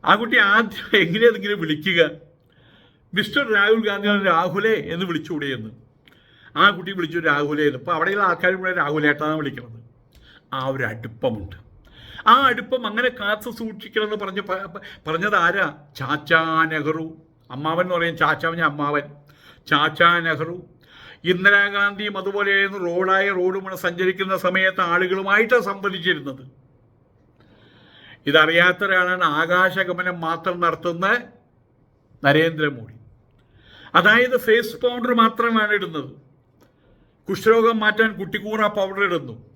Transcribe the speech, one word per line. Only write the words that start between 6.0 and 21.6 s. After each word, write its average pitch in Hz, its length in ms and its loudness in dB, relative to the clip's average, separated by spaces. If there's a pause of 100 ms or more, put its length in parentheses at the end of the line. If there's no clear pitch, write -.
ആ - 20 4 (120)
കുട്ടി 185 220 -10
വിളിച്ചു 165 200 -2 (100)
"രാഹുലേ" 147 400 0
എന്ന്. 127 120 -4
അപ്പോൾ 175 160 -4
അവിടെയുള്ള 196 340 0
ആൾക്കാർ 180 280 0
മുഴുവൻ 185 220 -4
"രാഹുലേട്ടാന്ന്" 151 600 0
വിളിക്കുന്നത്. 127 380 -10 (800)
ആ 135 40 -4 (120)
ഒരു 131 180 -4
അടുപ്പമുണ്ട്. 110 680 -6 (760)
ആ - 20 10 (160)
അടുപ്പം 247 380 -4
അങ്ങനെ 233 220 -2 (100)
കാത്തു 208 280 -4 (100)
സൂക്ഷിക്കണമെന്ന് 214 640 -4
പറഞ്ഞ് 190 260 -6
പ-, 190 260 -4
പ-, 202 80 -16 (240)
പറഞ്ഞത് 180 300 0 (100)
ആരാ? 180 200 2 (320)
ചാച്ചാ 147 420 2 (320)
നെഹ്റു. 156 340 -4 (480)
അമ്മാവൻ 156 320 0
എന്ന് 180 100 -4
പറയും, 165 260 -2
ചാച്ചാവിൻ്റെ 165 480 0
അമ്മാവൻ 147 340 -2 (680)
ചാച്ചാ 156 380 4 (180)
നെഹ്റു. 160 300 -4 (760)
ഇന്ദിരാഗാന്ധിയും 202 880 2